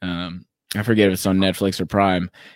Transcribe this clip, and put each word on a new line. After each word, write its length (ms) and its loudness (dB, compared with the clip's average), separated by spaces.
Um, 420 -10
I 80 -2
forget 260 4
if 60 0
it's 120 -4
on 120 2
Netflix 420 0
or 60 -6
Prime. 420 0